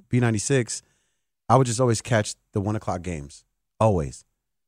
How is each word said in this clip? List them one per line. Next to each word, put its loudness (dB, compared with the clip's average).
B 2
ninety-six, -2
I 6
would 4
just -4
always 2
catch 0
the -2
one -2
o'clock -6
games. -10
Always. 0